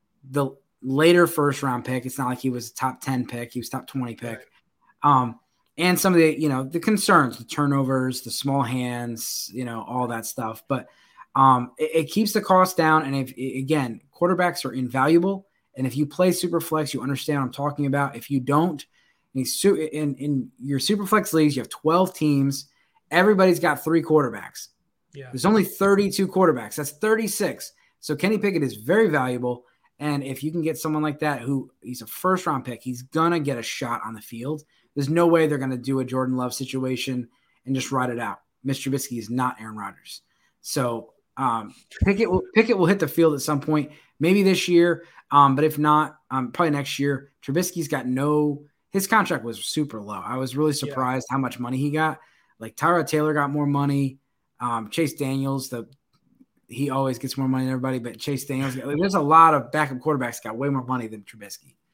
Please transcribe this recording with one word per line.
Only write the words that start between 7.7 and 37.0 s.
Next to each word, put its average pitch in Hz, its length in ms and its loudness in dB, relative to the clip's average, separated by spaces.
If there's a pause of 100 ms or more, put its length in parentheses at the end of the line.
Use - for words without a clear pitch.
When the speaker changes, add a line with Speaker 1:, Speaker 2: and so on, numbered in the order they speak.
Speaker 1:
the - 80 -12
small 139 320 -2
hands, 120 880 -6
you 123 140 -8
know, 113 220 -8
all 123 220 -2
that 113 180 -6
stuff. 110 400 -8
But, - 200 -2 (480)
um, 127 440 6
it, 156 160 -2
it 160 160 4
keeps 208 220 0
the 208 80 2
cost 185 360 4
down. 156 280 4
And 139 100 -2
if, 131 200 -4
i-, 131 220 -6
again, 135 440 -2 (140)
quarterbacks 175 500 0
are 127 60 -4
invaluable. 147 760 0 (280)
And 131 120 -2
if 123 100 -4
you 147 80 0
play 180 240 2
Superflex, 165 640 -2
you 131 80 -6
understand 139 380 -2
what 135 60 0
I'm 123 60 -6
talking 143 360 -4
about. 139 280 0
If - 140 -16
you 143 100 0
don't, 143 460 0 (480)
in 131 120 -4
su-, - 280 2
in, 151 440 -2
in 135 340 -4 (100)
your 139 160 -2
Superflex 202 560 0
leagues, 151 220 4
you 123 80 -4
have - 60 -14
twelve 180 440 0
teams. 139 540 0 (420)
Everybody's 185 500 6
got 147 240 0
three 160 200 2
quarterbacks. 131 640 0 (480)
Speaker 2:
Yeah. 131 160 -16
Speaker 1:
There's 127 140 -4
only 208 180 6
thirty-two 196 640 2
quarterbacks. 143 480 2
That's 147 160 -6
thirty-six. 214 840 -2 (260)
So 156 160 -4
Kenny 202 220 0
Pickett 190 240 0
is 120 140 -2
very 175 340 2
valuable. 123 560 -2 (320)
And 143 260 -4
if 131 200 -10
you 156 80 -4
can 170 100 -4
get 156 160 -4
someone 151 240 -2
like 151 180 -4
that, 143 220 -2
who 131 300 -4 (100)
he's 120 220 -14
a 107 40 -16
first 185 380 -2
round 139 180 -2
pick, 120 200 -12
he's 123 180 -8
gonna 160 380 0
get 139 180 -2
a 117 60 -8
shot 120 420 -6
on 113 80 -10
the 107 80 -14
field. 131 420 -10 (320)
There's 139 140 -2
no 170 160 4
way 165 220 6
they're 147 100 0
gonna 131 180 -4
do 131 260 -2
a 127 40 -4
Jordan 127 320 -2
Love 127 160 -4
situation 127 760 -6 (360)